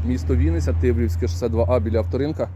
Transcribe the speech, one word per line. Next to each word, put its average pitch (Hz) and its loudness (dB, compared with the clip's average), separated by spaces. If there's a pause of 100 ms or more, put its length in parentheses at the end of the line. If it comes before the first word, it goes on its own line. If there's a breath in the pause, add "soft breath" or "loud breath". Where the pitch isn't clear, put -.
Місто - 0
Вінниця, - 2
Тиврівське 120 0
шосе 120 -4
два 110 0
А, 127 4
біля 110 0
авторинка. 123 -2